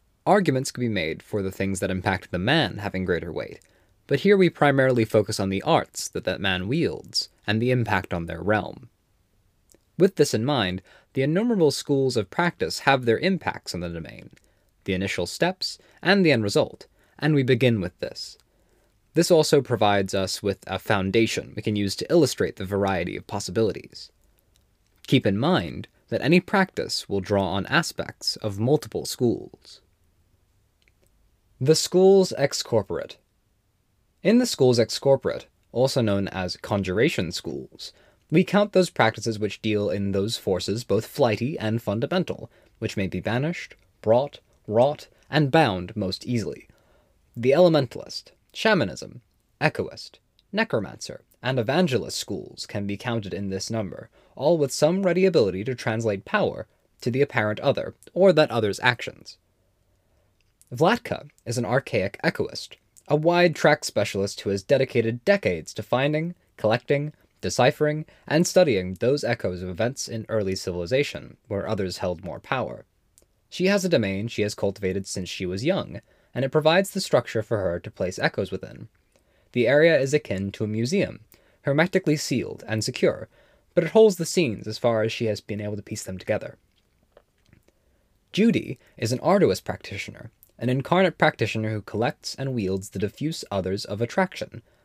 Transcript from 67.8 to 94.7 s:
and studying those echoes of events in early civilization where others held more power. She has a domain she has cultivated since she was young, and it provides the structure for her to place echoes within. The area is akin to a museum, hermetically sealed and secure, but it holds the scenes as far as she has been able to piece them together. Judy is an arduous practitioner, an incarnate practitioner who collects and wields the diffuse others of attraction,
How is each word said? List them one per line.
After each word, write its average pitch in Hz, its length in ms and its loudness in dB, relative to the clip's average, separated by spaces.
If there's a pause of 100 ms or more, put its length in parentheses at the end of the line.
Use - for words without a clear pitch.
and 160 180 4
studying 101 540 2
those 135 240 0
echoes 98 400 -4
of 90 60 -8
events 110 380 -4
in 113 220 -10
early 98 260 -2
civilization 92 800 -4 (100)
where 101 200 -4
others 98 300 -4
held 90 260 -6
more 95 160 -12
power. 120 460 -6 (640)
She - 160 -4
has 196 180 2
a 185 60 -2
domain 107 380 0
she 113 160 -4
has 104 100 -2
cultivated 98 540 -4
since 92 200 -8
she - 200 -8
was 98 180 -6
young, 165 360 -4 (340)
and 123 80 -2
it 135 80 -4
provides 160 380 2
the 196 100 -6
structure 117 440 -2
for 110 160 -4
her 87 200 -2
to 107 120 -12
place 92 260 -6
echoes 110 320 -4
within. - 380 -12 (640)
The 120 160 2
area 147 320 6
is 135 160 0
akin 98 380 -2
to - 100 -6
a 107 40 -2
museum, 120 520 -2 (420)
hermetically 156 540 2
sealed - 520 -4
and 110 160 -2
secure, - 460 -2 (460)
but 170 80 2
it 160 80 -6
holds 220 240 6
the 165 100 -4
scenes 123 420 -2
as 107 120 -10
far 113 240 2
as 113 80 0
she - 140 -4
has 104 160 -2
been 104 200 -8
able 104 140 -6
to 101 80 -12
piece - 180 -10
them 95 160 -12
together. - 400 -6 (1700)
Judy 185 480 0 (180)
is 110 140 -2
an 123 80 -2
arduous 160 420 2
practitioner, - 680 -12 (260)
an 117 120 -4
incarnate 165 500 2
practitioner 110 500 0
who 107 140 -6
collects - 500 -4
and 135 220 -6
wields 95 340 -2
the - 80 -10
diffuse 123 540 -6
others 95 340 -4
of 104 160 -6
attraction, - 640 -4 (220)